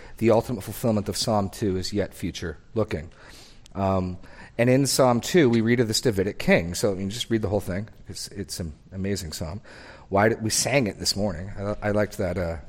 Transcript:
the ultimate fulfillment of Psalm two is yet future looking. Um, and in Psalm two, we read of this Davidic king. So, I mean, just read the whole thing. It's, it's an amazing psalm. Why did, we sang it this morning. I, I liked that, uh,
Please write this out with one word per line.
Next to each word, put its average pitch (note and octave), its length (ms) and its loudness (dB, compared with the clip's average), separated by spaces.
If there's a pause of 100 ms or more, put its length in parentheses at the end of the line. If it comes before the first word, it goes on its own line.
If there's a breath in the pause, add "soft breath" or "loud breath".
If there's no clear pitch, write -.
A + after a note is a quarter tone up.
(180 loud breath)
the A2+ 140 4
ultimate A2+ 300 2
fulfillment G#2+ 480 -2
of G2 80 -6
Psalm G#2 320 0
two F#2+ 280 -2
is F2 160 -4
yet G2 200 -2
future E2 440 -6 (180)
looking. E2+ 340 -2 (640 loud breath)
Um, F#2 440 0 (400 loud breath)
and A#2+ 120 4
in C3+ 160 6
Psalm B2 360 4
two, D#3 280 4
we A#2 120 6
read A#2+ 180 4
of A#2 80 2
this A2 140 0
Davidic G2 380 0
king. F2+ 360 2
So, G#2 160 0
I F#2 40 -4
mean, G2 140 -4
just - 200 -6
read A2+ 120 2
the G2+ 80 -2
whole G2+ 120 2
thing. G2+ 280 -6 (180)
It's, - 220 -12
it's - 300 -10
an D#2+ 140 -6 (200)
amazing F#2+ 380 -4
psalm. F2 300 -8 (480 loud breath)
Why G2+ 200 6
did, A2+ 140 0
we G#2+ 60 -2
sang B2 380 2
it F2+ 120 -6
this - 160 -2
morning. G2 420 -4
I, G#2 300 -4
I G#2 40 2
liked G2+ 260 0
that, F2+ 200 -2
uh, E2 200 -2 (120)